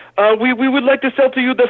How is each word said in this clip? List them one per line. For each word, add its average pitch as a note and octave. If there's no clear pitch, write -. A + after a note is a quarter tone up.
uh, G#3+
we B3
we B3+
would C4
like C4+
to C#4
sell C4
to C4
you B3+
the B3